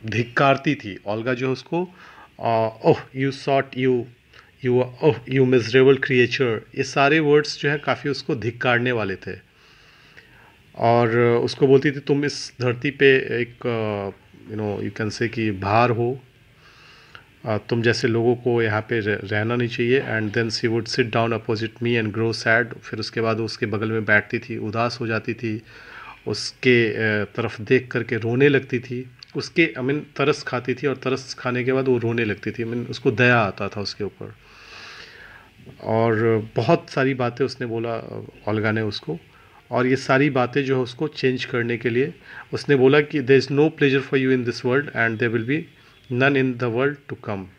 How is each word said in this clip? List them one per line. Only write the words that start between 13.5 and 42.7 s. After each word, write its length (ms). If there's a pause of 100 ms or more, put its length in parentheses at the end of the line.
uh, 960
you 100
know, 260
you 120
can 200
say 80
कि 220
भार 380
हो, 300 (1300)
uh, 140 (100)
तुम 120
जैसे 260
लोगों 280
को 260
यहाँ 200
पे 180
रह-, 320
रहना 240
नहीं 120
चाहिए।" 340
And 320
then 160
she 200
would 260
sit 100 (100)
down 240
opposite 440
me 200
and 100
grow 180
sad। 480
फिर 200
उसके 220
बाद 180
वो 60
उसके 200
बगल 260
में 140
बैठती 340
थी, 180
उदास 440
हो 60
जाती 260
थी, 280 (680)
उसके, 640
uh, 440
तरफ 260
देख 300
करके 260
रोने 320
लगती 300
थी। 320 (240)
उसके, 420
I 40
mean, 180 (160)
तरस 280
खाती 300
थी 140
और 80
तरस 380
खाने 300
के 100
बाद 140
वो 100
रोने 280
लगती 260
थी। 120
I 40
mean, 220
उसको 220
दया 280
आता 280
था 140
उसके 220
ऊपर। 320 (1500)
और 640 (120)
बहुत 340
सारी 240
बातें 320
उसने 220
बोला, 580 (220)
ओल्गा 240
ने 100
उसको, 360 (540)
और 160
ये 80
सारी 340
बातें 360
जो 100
है 60
उसको 260
चेंज 380
करने 320
के 120
लिए 240 (400)
उसने 220